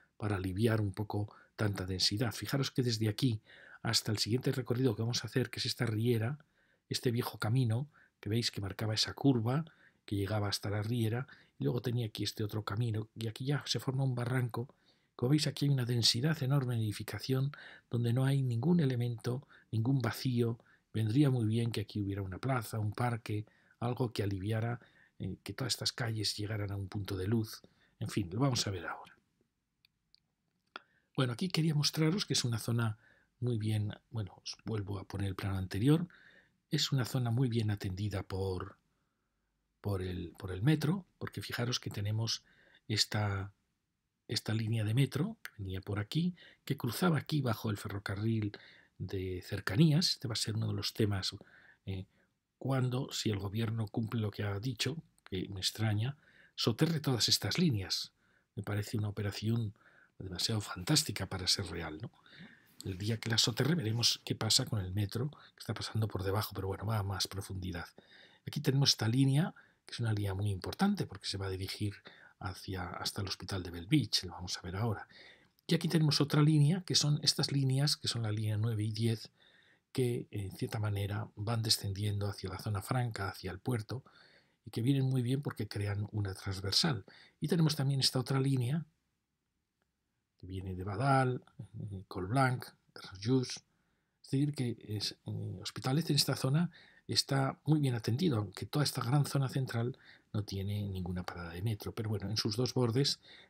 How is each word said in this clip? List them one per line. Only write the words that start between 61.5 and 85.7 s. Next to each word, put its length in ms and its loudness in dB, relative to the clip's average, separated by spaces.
real, 360 -6
¿no? 100 -10
El 140 -4
día 220 -2
que 100 -4
la 80 2
soterre 380 4
veremos 500 2
qué 80 -2
pasa 320 2
con 140 -2
el 120 -4
metro, 380 0
que 300 -18
está 160 -6
pasando 320 0
por 160 -4
debajo, 320 0
pero 120 -2
bueno, 160 -2
va 140 2
a 60 2
más 240 0
profundidad. 580 -6
Aquí 120 -4
tenemos 320 6
esta 160 2
línea, 460 4
que 80 -14
es 60 -6
una 140 2
línea 200 -2
muy 160 -2
importante 560 0
porque 220 -12
se 100 -4
va 80 -4
a 60 -4
dirigir 420 -4
hacia, 500 -8
hasta 320 -6
el 60 -4
hospital 340 -6
de 80 -8
Bellvitge, 560 0
lo 80 -10
vamos 240 -8
a 40 -16
ver 160 -8
ahora. 300 -2
Y 80 2
aquí 120 2
tenemos 340 4
otra 200 4
línea, 420 6
que 120 0
son 260 4
estas 300 2
líneas, 460 2
que 100 -8
son 160 -2
la 80 0
línea 260 0
nueve 260 0
y 80 0
diez, 380 0
que 400 0
en 200 -4
cierta 280 -4
manera 560 -2
van 260 -2
descendiendo 640 0
hacia 220 -6
la 80 -6
zona 240 -4
franca, 480 -2
hacia 220 -8
el 80 -10
puerto, 440 -4
y 60 -14
que 100 -4
vienen 240 4
muy 160 2
bien 220 0
porque 240 -4
crean 440 -2